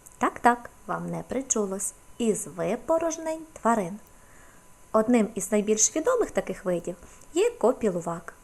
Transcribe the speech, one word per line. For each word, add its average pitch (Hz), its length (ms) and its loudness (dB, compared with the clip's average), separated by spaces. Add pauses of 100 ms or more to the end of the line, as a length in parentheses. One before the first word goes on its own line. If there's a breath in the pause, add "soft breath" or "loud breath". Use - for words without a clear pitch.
(180)
Так-так, 240 520 2 (180)
вам 175 220 -4
не 170 180 -6
причулось. 208 680 -4 (240)
Із 220 300 0
випорожнень 320 960 -2 (200)
тварин. 214 380 0 (920 loud breath)
Одним 220 440 4
із - 160 -6
найбільш 214 440 2
відомих 466 360 2
таких 185 340 -4
видів 175 300 -2 (380 loud breath)
є 403 160 4
копі 247 400 2
лувак. 170 440 -6 (100)